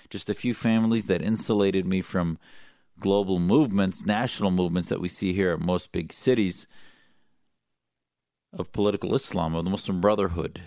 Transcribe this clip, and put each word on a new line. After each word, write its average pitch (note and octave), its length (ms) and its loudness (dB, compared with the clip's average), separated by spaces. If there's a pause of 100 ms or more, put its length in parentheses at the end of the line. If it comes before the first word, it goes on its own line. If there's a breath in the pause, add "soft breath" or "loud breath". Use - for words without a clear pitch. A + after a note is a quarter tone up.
just - 200 -8
a G2+ 60 0
few B2 180 -2
families A2+ 520 2
that F2+ 160 2
insulated G2 640 2
me F#2 160 0
from E2+ 360 -2 (640 soft breath)
global F#2+ 400 2
movements, G2 680 2
national G#2 460 0
movements F2+ 380 0
that F2+ 120 -2
we F2 60 -4
see F#2 260 -2
here F#2 180 2
at E2 80 -2
most F2+ 320 -2
big E2+ 220 -6
cities A2 540 0 (1800 soft breath)
of - 200 -8
political - 440 0
Islam, E2 400 -2
of E2 100 -2
the F#2 60 -2
Muslim G2 280 -4
Brotherhood, F2+ 680 0